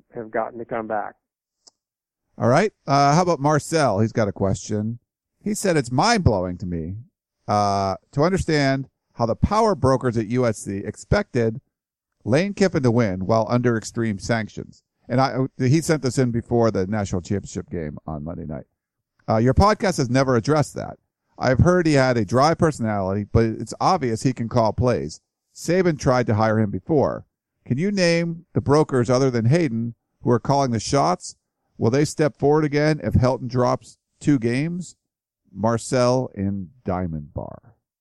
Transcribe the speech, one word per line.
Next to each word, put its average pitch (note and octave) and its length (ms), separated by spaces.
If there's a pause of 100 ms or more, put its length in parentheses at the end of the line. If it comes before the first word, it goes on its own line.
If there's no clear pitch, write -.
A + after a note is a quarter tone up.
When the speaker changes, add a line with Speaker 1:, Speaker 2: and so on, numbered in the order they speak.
(140)
Speaker 1:
have A2+ 160
gotten A#2 300
to A#2 40
come A#2 220
back. G#2 300 (1200)
Speaker 2:
All A2+ 120
right. F3 240 (140)
Uh, C#3+ 300
how F3+ 60
about E3+ 180
Marcel? C#3+ 580
He's A2 140
got A2 160
a G2 40
question. G#2+ 680 (420)
He G#3 120
said, F3+ 220
"It's B2 140
mind-blowing B2+ 680
to - 80
me, F2 300 (520)
uh, G2 480 (160)
to C#3+ 100
understand C#3 680 (260)
how A#2+ 100
the A2+ 100
power G#3+ 400
brokers C3 420
at A2+ 100
U B2 200
S A2 120
C G2 200
expected A2+ 840 (640)
Lane E3+ 300
Kiffin F3 280
to B2 80
win G2 360
while A2 220
under A#2+ 280
extreme A2 420
sanctions." - 640 (260)
And B2 140
I, C3 240 (100)
he C3 240
sent D3+ 220
this C3 160
in B2+ 140
before A#2 380
the G2 160
national G2 360
championship - 480
game D2+ 260 (100)
on D2+ 180
Monday E2+ 200
night. D2+ 220 (600)
Uh, A2 120
"Your B2 160
podcast G3+ 420
has B2 140
never C3 260
addressed C#3+ 380
that. - 240 (400)
I've B2 220
heard F3+ 260
he D#3 80
had B2+ 240
a G#2+ 80
dry C3 260
personality, G#2 720
but A2+ 200
it's A2+ 360
obvious C3+ 420
he C3 120
can A#2 160
call A2+ 240
plays. F2+ 480 (320)
Saban F3 440
tried B2+ 280
to A2+ 80
hire A2 240
him G#2+ 120
before. G2 540 (400)
Can B2+ 140
you F#3+ 120
name E3+ 540 (100)
the A#2 60
brokers C3+ 480
other B2+ 220
than A#2 160
Hayden A#2 480 (280)
who A#2+ 80
are A#2+ 100
calling C#3 320
the A2 80
shots? D3 560 (420)
Will A2 120
they C#3 140
step D3 320
forward D3+ 280
again D3 400
if G#2 100
Helton B2+ 340
drops B2+ 500 (220)
two D3 180
games?" C#3+ 580 (540)
Marcel B2 840
in G2 340 (160)
Diamond E2+ 480
Bar. - 420 (260)